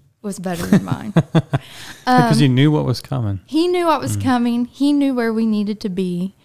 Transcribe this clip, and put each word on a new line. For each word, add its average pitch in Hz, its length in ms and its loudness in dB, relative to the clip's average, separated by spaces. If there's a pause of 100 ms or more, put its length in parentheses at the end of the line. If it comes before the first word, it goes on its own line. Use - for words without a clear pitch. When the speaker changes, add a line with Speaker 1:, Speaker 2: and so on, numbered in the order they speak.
(200)
Speaker 1:
Was 196 180 -10
better 180 280 -8
than 185 180 4
mine. 190 340 -8
Speaker 2:
<laughs> 156 60 2 (840)
Speaker 1:
Um, 254 160 6
Speaker 2:
Because 226 180 4
you 143 80 6
knew 131 240 4
what 151 140 0
was 127 140 -2
coming. 104 460 -4
Speaker 1:
He 320 220 0
knew 359 180 0
what 302 140 0
was 247 160 -6
Speaker 2:
Mm. 202 60 -6
Speaker 1:
coming. 240 440 0
He 285 260 0
knew 277 220 0
where 226 180 -2
we 226 140 0
needed 208 360 -2
to 220 60 -4
be. 180 460 -4 (100)